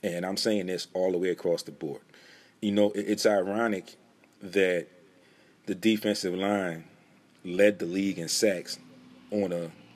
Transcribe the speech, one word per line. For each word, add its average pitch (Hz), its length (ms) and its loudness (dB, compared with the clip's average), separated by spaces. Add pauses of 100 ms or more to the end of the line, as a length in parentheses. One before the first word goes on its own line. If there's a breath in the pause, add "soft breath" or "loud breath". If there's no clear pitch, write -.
And 87 220 -2
I'm 95 120 -4
saying 104 300 0
this 92 280 -6
all 92 180 2
the 87 60 0
way 92 100 0
across 85 340 0
the - 100 -12
board. - 280 -8 (640 loud breath)
You 107 100 0
know, 104 180 4
it, 104 100 -4
it's 107 260 0
ironic 101 720 0 (460)
that 92 440 2 (800 soft breath)
the 98 80 -2
defensive 104 600 0
line 92 500 -2 (600)
led 92 340 4
the 85 80 -6
league 95 320 -2
in 82 100 -6
sacks - 500 0 (520)
on 101 220 0
a 85 180 -6 (260)